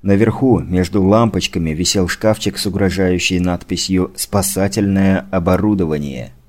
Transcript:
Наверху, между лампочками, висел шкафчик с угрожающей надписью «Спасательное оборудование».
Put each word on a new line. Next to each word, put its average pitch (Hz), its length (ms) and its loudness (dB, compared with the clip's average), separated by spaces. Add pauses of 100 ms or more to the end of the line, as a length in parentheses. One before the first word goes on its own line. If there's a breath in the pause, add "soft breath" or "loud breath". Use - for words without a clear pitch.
Наверху, 104 580 2
между 90 420 0
лампочками, 95 680 2
висел 90 360 0
шкафчик - 500 -2
с - 80 -6
угрожающей 92 760 0
надписью 90 760 -2
«Спасательное 98 1160 0
оборудование». 85 1000 0 (180)